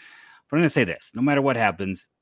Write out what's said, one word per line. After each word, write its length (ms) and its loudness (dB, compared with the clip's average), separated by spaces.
But 60 -4
I'm 60 4
gonna 80 4
say 160 2
this, 280 -8
no 80 -6
matter 200 2
what 160 0
happens, 500 -2